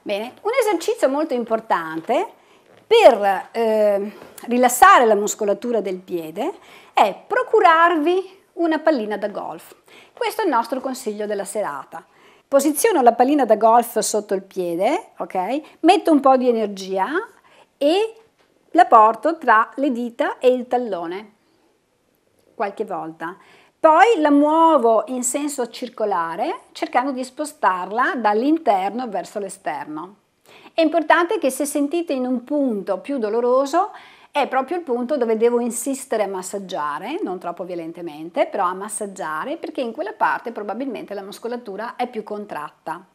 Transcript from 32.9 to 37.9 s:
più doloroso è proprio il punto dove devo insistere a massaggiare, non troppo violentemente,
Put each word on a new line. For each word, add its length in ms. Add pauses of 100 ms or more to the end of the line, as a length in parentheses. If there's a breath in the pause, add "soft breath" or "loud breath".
più 200
doloroso 720 (400 loud breath)
è 160
proprio 300
il 60
punto 340
dove 200
devo 220
insistere 640
a 40
massaggiare, 960
non 160
troppo 240
violentemente, 840